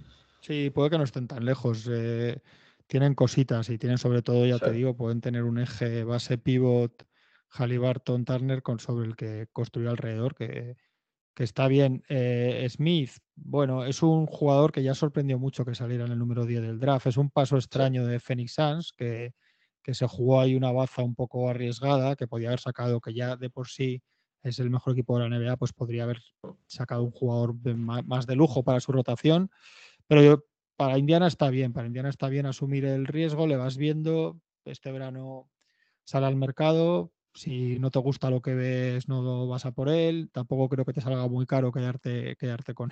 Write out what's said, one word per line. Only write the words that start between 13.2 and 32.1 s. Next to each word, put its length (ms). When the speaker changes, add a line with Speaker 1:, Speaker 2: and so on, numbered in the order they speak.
Speaker 1:
bueno, 500
es 180
un 220
jugador 480
que 100
ya 100
sorprendió 460
mucho 240
que 120
saliera 300
en 60
el 80
número 260
diez 160
del 200
draft. 260
Es 80
un 140
paso 260
Speaker 2:
Sí. 40
Speaker 1:
extraño 460
de 140
Phoenix 360
Suns, 360
que, 420
que 120
se 120
jugó 360
ahí 140
una 180
baza 280
un 140
poco 340
arriesgada, 680
que 100
podía 220
haber 100
sacado, 400
que 140
ya 240
de 120
por 200
sí 320
es 160
el 100
mejor 240
equipo 220
de 60
la 140
N 40
B 100
A, 80
pues 160
podría 300
haber 160
sacado 360
un 60
jugador 460
de 180
ma-, 300
más 240
de 80
lujo 280
para 160
su 120
rotación. 580
Pero 140
yo, 220
para 240
Indiana 260
está 240
bien, 240
para 140
Indiana 220
está 200